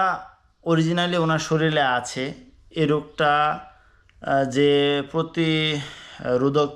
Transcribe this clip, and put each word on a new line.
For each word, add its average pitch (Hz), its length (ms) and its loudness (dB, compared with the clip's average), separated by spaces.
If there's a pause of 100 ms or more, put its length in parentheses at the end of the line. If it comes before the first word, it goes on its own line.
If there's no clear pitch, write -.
(640)
originally 175 540 0
ওনার 160 300 0
শরীরে 156 360 2 (120)
আছে, 127 280 -6 (460)
এই 156 160 0
রোগটা, 147 460 0 (880)
আহ, 139 280 0
যে 143 200 4 (400)
প্রতিরোধক 151 1700 0